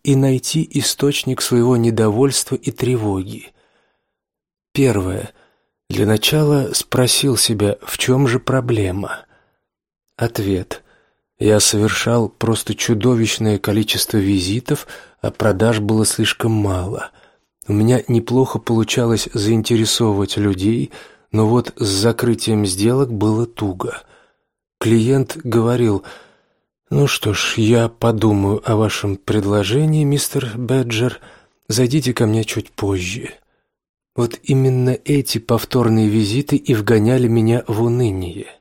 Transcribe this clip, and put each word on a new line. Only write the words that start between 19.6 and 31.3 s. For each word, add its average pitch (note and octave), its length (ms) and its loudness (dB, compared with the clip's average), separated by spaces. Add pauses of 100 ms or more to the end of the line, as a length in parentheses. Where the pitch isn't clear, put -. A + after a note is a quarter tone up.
людей, G#2 540 0 (400)
но A2 160 2
вот A#2 300 0
с A2+ 100 -2
закрытием G#2+ 800 0
сделок A#2 460 0
было G#2+ 340 0
туго. - 580 -8 (760)
Клиент A#2 580 2
говорил: A#2 680 0 (840)
«Ну C#3+ 180 2
что - 260 -2
ж, - 240 -4
я A#2 300 4
подумаю G#2+ 800 0
о A2 60 2
вашем G#2 400 -2
предложении, G#2+ 880 0
мистер C#3 520 -2
Бэджер. A#2+ 680 -2 (460)